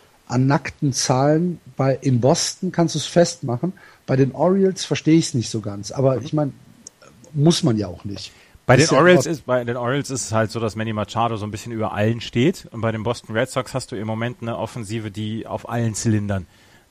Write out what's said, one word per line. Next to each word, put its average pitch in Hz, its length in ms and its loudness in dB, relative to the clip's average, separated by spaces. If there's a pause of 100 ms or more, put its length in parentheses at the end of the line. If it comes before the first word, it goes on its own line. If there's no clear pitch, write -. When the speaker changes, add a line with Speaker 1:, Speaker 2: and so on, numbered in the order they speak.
(260)
Speaker 1:
an 127 200 2
nackten 143 480 0
Zahlen 151 640 2 (160)
bei, 131 240 0
in 123 220 2
Boston 170 500 0
kannst 165 220 0
du 156 40 -2
es 135 60 -4
festmachen. 170 720 0 (320)
Bei 131 100 2
den 135 160 4
Orioles 185 540 2
verstehe 156 320 4
ich 160 80 2
es - 80 -8
nicht 117 160 -2
so 110 100 -4
ganz, 101 320 -10
aber 131 240 2
Speaker 2:
Mhm. 113 80 -6
Speaker 1:
ich 156 80 -8
meine, 151 200 0 (840)
muss 156 280 4
man 123 140 2
ja 101 120 -2
auch 90 180 -14
nicht. - 260 -12 (320)
Speaker 3:
Bei 123 120 6
Speaker 1:
Ist 151 140 4
Speaker 3:
den 151 40 2
Speaker 1:
ja 139 80 6
Speaker 3:
Orioles 175 240 6
Speaker 1:
auch 165 60 -4
Speaker 3:
ist, 143 120 -8
bei 123 200 0
den 120 120 -4
Orioles 127 340 -2
ist 131 160 -6
es - 60 -6
halt 110 200 0
so, 117 80 -6
dass 107 160 -4
Manny 110 160 -4
Machado 110 440 -2
so 101 80 -8
ein 104 60 -6
bisschen 110 220 -12
über 110 220 -4
allen 110 260 0
steht - 500 -2
und 113 100 -10
bei 110 120 0
den 110 100 -6
Boston 113 340 -4
Red 127 140 -2
Sox - 240 -6
hast 127 160 -6
du 117 60 -8
im 107 100 -6
Moment 113 340 -4
eine 117 160 -6
Offensive, 107 540 -8
die 107 380 -8
auf - 200 -8
allen 113 260 -2
Zylindern, 101 520 -2 (440)